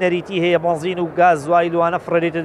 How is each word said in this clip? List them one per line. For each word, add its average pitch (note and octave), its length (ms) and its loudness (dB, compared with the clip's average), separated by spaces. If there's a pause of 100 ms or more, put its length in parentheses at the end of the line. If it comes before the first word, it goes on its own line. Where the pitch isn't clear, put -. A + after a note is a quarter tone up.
نەریتی F3+ 400 -2
هەیە، F3 200 2
بەنزین E3+ 340 -2
و F3 80 -2 (120)
گاز E3 300 4
وای E3+ 260 2
لوانە E3+ 300 0
فڕێدێتە E3+ 400 0